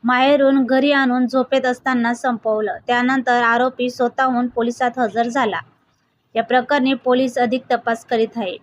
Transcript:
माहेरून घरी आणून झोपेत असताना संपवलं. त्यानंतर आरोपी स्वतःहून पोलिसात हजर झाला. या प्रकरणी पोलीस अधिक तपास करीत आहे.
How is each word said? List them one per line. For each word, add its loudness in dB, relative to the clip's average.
माहेरून 4
घरी 2
आणून 2
झोपेत 0
असताना -2
संपवलं. -4
त्यानंतर 0
आरोपी 0
स्वतःहून 0
पोलिसात -4
हजर -2
झाला. -2
या 0
प्रकरणी 0
पोलीस -2
अधिक -2
तपास -4
करीत -2
आहे. -6